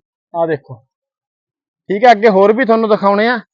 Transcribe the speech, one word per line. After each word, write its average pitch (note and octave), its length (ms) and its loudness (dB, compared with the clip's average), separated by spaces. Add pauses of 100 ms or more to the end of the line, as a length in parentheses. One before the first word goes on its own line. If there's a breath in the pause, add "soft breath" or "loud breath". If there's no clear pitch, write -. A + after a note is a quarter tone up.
(340)
ਆਹ E3+ 140 -4
ਦੇਖੋ, C#3 280 -8 (1120)
ਠੀਕ G3+ 160 -4
ਹੈ। A#3+ 60 6
ਅੱਗੇ G#3+ 180 2
ਹੋਰ G3+ 240 2
ਵੀ B3 120 -2
ਤੁਹਾਨੂੰ A3+ 240 -2
ਦਿਖਾਉਣੇ G3+ 380 0
ਆ A#3+ 120 -4 (140)